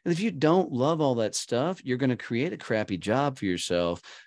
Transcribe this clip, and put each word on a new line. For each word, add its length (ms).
And 80
if 80
you 120
don't 400
love 280
all 160
that 200
stuff, 500
you're 120
gonna 200
create 340
a 60
crappy 400
job 400
for 80
yourself 560